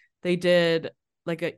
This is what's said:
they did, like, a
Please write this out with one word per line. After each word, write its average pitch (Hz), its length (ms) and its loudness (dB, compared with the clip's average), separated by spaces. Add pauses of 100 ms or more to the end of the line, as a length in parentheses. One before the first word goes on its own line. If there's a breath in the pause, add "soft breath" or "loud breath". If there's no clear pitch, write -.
(240 soft breath)
they 175 120 0
did, 170 560 2 (340)
like, 170 160 -6
a 170 160 -6